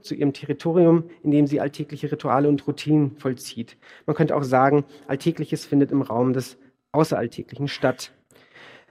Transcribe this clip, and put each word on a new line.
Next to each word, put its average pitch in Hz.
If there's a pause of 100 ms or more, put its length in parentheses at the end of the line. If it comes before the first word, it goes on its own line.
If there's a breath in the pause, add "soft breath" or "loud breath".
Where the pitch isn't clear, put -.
zu -
ihrem 143
Territorium, 165 (180 loud breath)
in 151
dem 147
sie 143
alltägliche 143
Rituale 143
und 143
Routinen 147
vollzieht. - (300 soft breath)
Man 156
könnte 156
auch 147
sagen, 139 (200 loud breath)
Alltägliches 156
findet 139
im 139
Raum 123
des 123 (320 soft breath)
Außeralltäglichen 139
statt. - (800 soft breath)